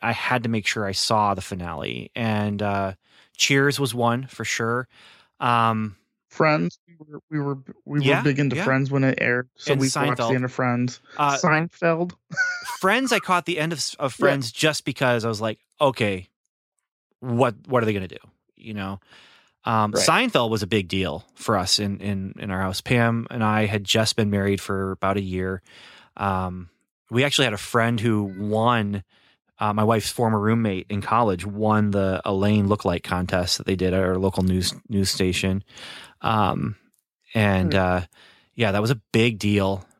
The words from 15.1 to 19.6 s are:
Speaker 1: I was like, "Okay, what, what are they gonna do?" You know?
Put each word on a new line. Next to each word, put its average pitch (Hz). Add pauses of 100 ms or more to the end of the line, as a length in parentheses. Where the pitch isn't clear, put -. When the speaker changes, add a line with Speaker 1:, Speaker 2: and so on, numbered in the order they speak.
Speaker 1:
I -
was 107
like, 110 (220)
"Okay, 104 (920)
what, 123 (120)
what 123
are -
they 107
gonna 92
do?" - (380)
You -
know? 98 (680)